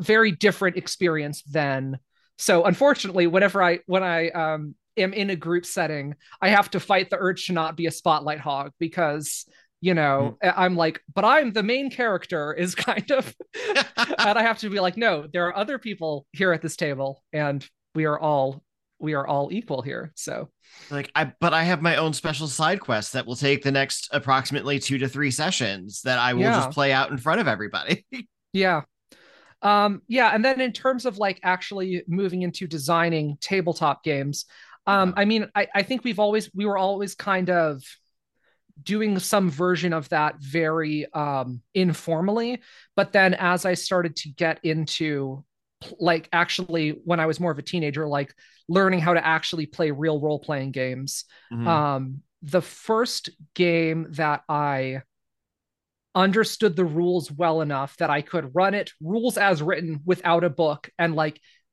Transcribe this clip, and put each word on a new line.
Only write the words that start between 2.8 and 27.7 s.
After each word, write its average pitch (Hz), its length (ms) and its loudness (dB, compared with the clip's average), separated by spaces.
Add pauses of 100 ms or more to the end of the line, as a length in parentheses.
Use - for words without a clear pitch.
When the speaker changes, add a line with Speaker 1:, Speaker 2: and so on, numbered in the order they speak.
Speaker 1:
whenever 190 360 4
I, 175 220 4
when 190 180 0
I, 165 280 0
um, 156 440 -4 (220)
am 196 180 0
in 202 160 -2
a 185 60 -2
group 170 280 -2
setting, 151 500 -4 (280)
I 190 80 4
have 202 220 6
to 180 80 -2
fight 190 280 2
the 190 100 -2
urge 180 280 -2
to 180 60 -4
not 160 240 -2
be 165 100 -2
a 156 40 0
spotlight 151 500 0
hog 143 380 -4
because, 156 680 -4 (340)
you 180 140 2
know, 139 480 2
Speaker 2:
Hmm. 185 60 4
Speaker 1:
I, 185 160 2
I'm 185 120 2
like, 160 240 0 (140)
"But 196 100 2
I'm 262 280 4
the 208 100 0
main 254 280 -2
character," 180 600 -4
is 180 220 -4
<laughs> - 140 -4
kind 285 220 -2
of, 262 240 0 (200)
Speaker 2:
<laughs> 494 100 -10 (540)
Speaker 1:
and 214 200 4
I 220 40 4
have 226 160 2
to 214 100 -6
be 196 120 -2
like, 180 160 0
"No, 180 360 0
there 175 140 0
are 175 100 -4
other 214 220 -4
people 160 540 -6
here 180 200 2
at 160 80 0
this 160 160 -6
table, 139 460 -4 (100)
and 143 340 -2 (280)
we 156 100 0
are 147 140 0
all, 139 440 2 (360)
we 156 160 -2
are 139 120 0
all 143 260 2
equal 160 280 -4
here." 123 360 -8
So - 340 -8 (400)
Speaker 2:
Like, 143 240 -6
I, 151 260 2
but 165 140 2
I 160 80 4
have 170 180 2
my 165 160 4
own 156 160 2
special 151 360 -4
side 160 320 0
quest 107 320 -4
that 123 140 -4
will 120 100 -8
take 139 260 2
the 139 100 0
next 139 400 -2
approximately 139 680 0
two 135 180 -2
to 131 100 -2
three 135 220 -2
sessions 107 720 -4
that 127 160 0
I 123 160 2
will 123 80 2
just 135 260 4
Speaker 1:
Yeah. 143 40 -8
Speaker 2:
play 139 200 2
out 131 180 2
in 139 60 -4
front 160 240 0
of 165 80 0
everybody. 104 640 -4